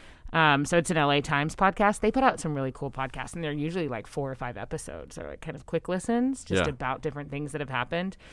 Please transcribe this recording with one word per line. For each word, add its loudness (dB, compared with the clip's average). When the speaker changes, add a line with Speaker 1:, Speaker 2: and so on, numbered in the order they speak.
Speaker 1:
Um, 6
so 4
it's 4
an 4
L 6
A 6
Times 0
podcast. 4
They 4
put 2
out 4
some -2
really -2
cool -6
podcasts, -6
and -6
they're -2
usually, -2
like, -6
four -4
or -6
five -8
episodes. -10
They're, -10
like, -12
kind -8
of -16
quick -4
listens, 0
just 2
Speaker 2:
Yeah. 2
Speaker 1:
about -4
different -6
things -4
that -6
have -6
happened. -2